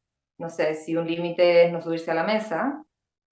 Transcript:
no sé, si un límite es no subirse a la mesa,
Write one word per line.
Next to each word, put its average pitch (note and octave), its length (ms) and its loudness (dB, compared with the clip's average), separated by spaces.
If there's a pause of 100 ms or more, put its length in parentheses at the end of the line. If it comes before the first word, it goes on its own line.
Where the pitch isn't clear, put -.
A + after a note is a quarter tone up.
(400)
no E3 100 -8
sé, D#3 260 -2
si D#3+ 220 -6
un E3 100 -2
límite E3+ 580 4
es E3+ 80 2
no E3+ 80 -6
subirse E3 300 -4
a E3 40 -2
la E3 100 0
mesa, G#3+ 580 -2 (480)